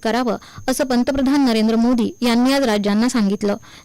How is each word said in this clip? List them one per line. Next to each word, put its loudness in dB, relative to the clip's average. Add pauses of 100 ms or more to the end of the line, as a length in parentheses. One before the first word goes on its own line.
करावं, -2 (300)
असं -2
पंतप्रधान 0
नरेंद्र 2
मोदी 0
यांनी 2
आज 0
राज्यांना 0
सांगितलं. 0 (280)